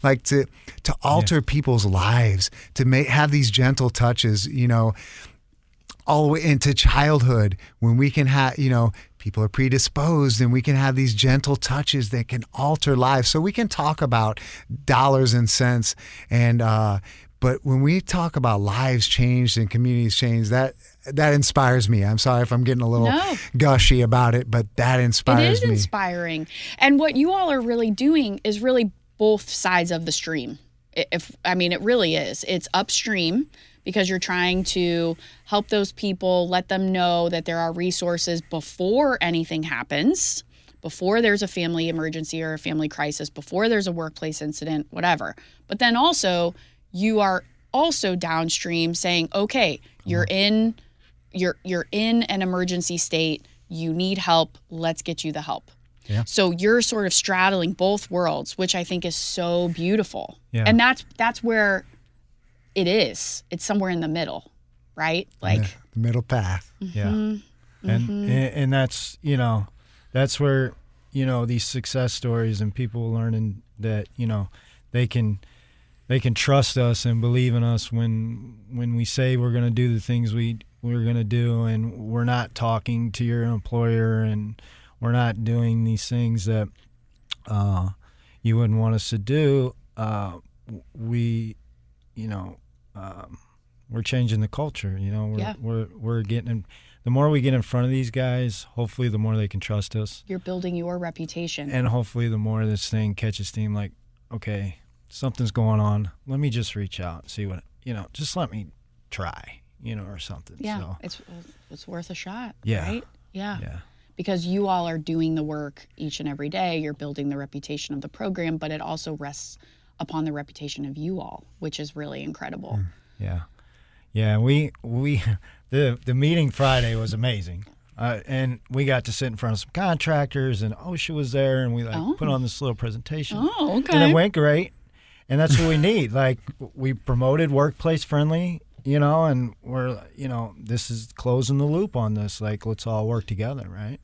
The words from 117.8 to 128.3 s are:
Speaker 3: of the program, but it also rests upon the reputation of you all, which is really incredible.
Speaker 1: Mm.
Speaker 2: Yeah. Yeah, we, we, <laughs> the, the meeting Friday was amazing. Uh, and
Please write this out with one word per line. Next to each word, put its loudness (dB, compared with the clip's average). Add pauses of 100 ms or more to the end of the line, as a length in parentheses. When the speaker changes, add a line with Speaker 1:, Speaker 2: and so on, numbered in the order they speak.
Speaker 3:
of -8
the -12
program, -6
but -8
it -8
also -8
rests -14 (400)
upon -6
the -4
reputation -10
of -10
you -6
all, -14 (160)
which -10
is -12
really -12
incredible. -10
Speaker 1:
Mm. -4 (320)
Speaker 2:
Yeah. -6 (720)
Yeah, 2
we, 2 (120)
we, -2 (240)
<laughs> -20
the, 0
the -2
meeting 2
Friday 2
was -4
amazing. -4 (320)
Uh, -4
and -4 (100)